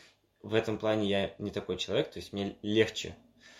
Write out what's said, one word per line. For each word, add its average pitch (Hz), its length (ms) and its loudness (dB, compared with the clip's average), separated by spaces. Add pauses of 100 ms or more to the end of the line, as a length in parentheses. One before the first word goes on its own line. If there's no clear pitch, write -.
(420)
В 104 140 -8
этом 110 240 2
плане 107 300 2
я 98 280 2
не 101 140 -4
такой 92 260 -4
человек, 117 340 -2
то - 80 -12
есть - 140 -14
мне 98 300 -4
легче, 104 520 2 (440)